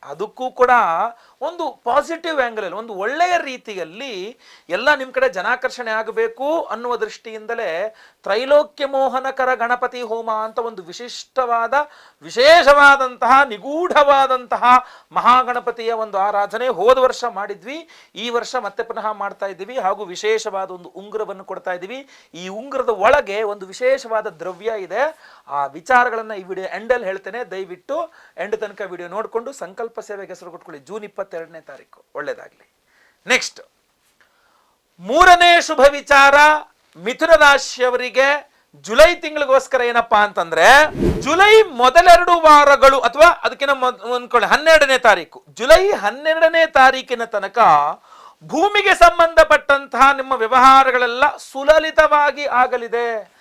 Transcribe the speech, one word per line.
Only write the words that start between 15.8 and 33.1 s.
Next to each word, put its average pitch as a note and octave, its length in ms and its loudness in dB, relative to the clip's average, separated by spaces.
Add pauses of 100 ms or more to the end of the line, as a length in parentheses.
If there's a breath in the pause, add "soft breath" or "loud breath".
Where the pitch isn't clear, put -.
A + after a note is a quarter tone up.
ಒಂದು A3 260 -6
ಆರಾಧನೆ G3+ 500 -4
ಹೋದ A3 300 2
ವರ್ಷ B3+ 260 -2
ಮಾಡಿದ್ವಿ, G#3 640 -12 (260 soft breath)
ಈ A3+ 160 -12
ವರ್ಷ A#3 260 -6
ಮತ್ತೆ A3 260 -8
ಪುನಃ A3 300 -10
ಮಾಡ್ತಾ G3+ 340 -10
ಇದ್ದೀವಿ. G3 320 -14
ಹಾಗೂ G3+ 260 -6
ವಿಶೇಷವಾದ G3 640 -6
ಒಂದು F3 180 -18
ಉಂಗುರವನ್ನು G3 560 -12
ಕೊಡ್ತಾ F#3 280 -12
ಇದ್ದೀವಿ. G#3 360 -14 (260 soft breath)
ಈ F3 140 -16
ಉಂಗುರದ A#3+ 400 -8
ಒಳಗೆ G#3+ 540 -2
ಒಂದು G#3 240 -10
ವಿಶೇಷವಾದ A3+ 600 -4
ದ್ರವ್ಯ F3+ 520 -10
ಇದೆ. G#3+ 400 -6 (300 soft breath)
ಆ C#3+ 180 -6
ವಿಚಾರಗಳನ್ನ A3 640 -4
ಈ G3 100 -14
ವಿಡಿಯೋ F#3 340 -12
ಎಂಡಲ್ಲಿ A3+ 300 -4
ಹೇಳ್ತೇನೆ, G3 440 -12
ದಯವಿಟ್ಟು F#3+ 600 -12 (240 soft breath)
ಎಂಡ್ G#3 200 -8
ತನಕ G#3 240 -12
ವಿಡಿಯೋ F3+ 280 -14
ನೋಡ್ಕೊಂಡು A3+ 440 -10
ಸಂಕಲ್ಪ A3+ 480 -14
ಸೇವೆಗೆ G3 320 -16
ಹೆಸರು F3 180 -20
ಕೊಟ್ಕೊಳ್ಳಿ. E3 320 -20
ಜೂನ್ G3+ 220 -16
ಇಪ್ಪತ್ತೆರಡನೇ E3+ 560 -14
ತಾರೀಕು, - 440 -20 (100)
ಒಳ್ಳೇದಾಗ್ಲಿ. - 580 -14 (540)